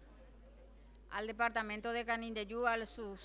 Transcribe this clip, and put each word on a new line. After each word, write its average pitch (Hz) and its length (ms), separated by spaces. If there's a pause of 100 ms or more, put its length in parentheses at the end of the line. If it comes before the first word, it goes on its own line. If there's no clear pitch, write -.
(1120)
al 208 160
departamento 220 640
de 233 140
Canindeyú, 226 640
a 226 180
sus 202 400